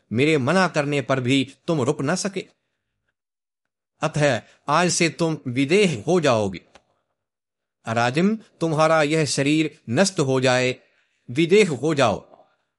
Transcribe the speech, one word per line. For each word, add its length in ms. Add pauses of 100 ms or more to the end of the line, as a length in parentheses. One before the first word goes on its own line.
(120)
मेरे 260
मना 300
करने 340
पर 180
भी 340 (140)
तुम 140
रुक 200
न 140
सके। 300 (1600)
अतः 400 (280)
आज 220
से 180
तुम 280 (100)
विदेह 600
हो 140
जाओगे। 400 (1300)
राजन, 480
तुम्हारा 680
यह 220
शरीर 640
नष्ट 300
हो 220
जाए, 340 (560)
विदेह 380
हो 260
जाओ।" 380 (460)